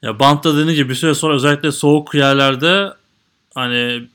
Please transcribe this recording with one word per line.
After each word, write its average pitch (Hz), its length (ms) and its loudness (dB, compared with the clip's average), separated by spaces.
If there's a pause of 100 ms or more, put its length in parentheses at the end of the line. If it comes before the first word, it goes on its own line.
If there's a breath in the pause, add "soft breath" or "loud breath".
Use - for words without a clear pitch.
Ya 110 180 -8
bant 143 240 4
da 160 100 2
dediğim 156 220 0
gibi 139 140 0
bir 131 60 -4
süre 160 200 0
sonra 156 180 -2
özellikle 143 380 0
soğuk 147 420 -2
yerlerde 139 800 0 (640)
hani 120 600 -6